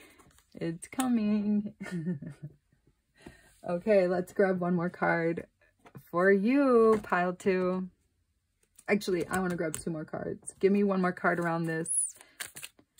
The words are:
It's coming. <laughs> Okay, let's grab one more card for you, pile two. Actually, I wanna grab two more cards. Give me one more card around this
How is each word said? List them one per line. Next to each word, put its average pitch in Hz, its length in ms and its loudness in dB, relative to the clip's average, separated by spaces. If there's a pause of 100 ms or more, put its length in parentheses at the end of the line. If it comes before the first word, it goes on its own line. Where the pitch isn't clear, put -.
(540)
It's 165 340 -8
coming. 208 840 -2 (160)
<laughs> 170 280 -6 (1500)
Okay, 180 440 4
let's 180 240 -2
grab 190 280 2
one 175 140 0
more 175 160 0
card 170 560 -2 (680)
for 180 180 4
you, 226 720 4
pile 180 300 0
two. 185 560 -2 (1000)
Actually, 190 400 -2
I 180 120 -2
wanna 180 180 -2
grab 160 220 -4
two - 120 -8
more 156 140 -8
cards. - 560 -10
Give 190 100 6
me 202 140 4
one 190 160 2
more 180 120 2
card 175 280 0
around 170 240 -2
this 160 500 -4 (840)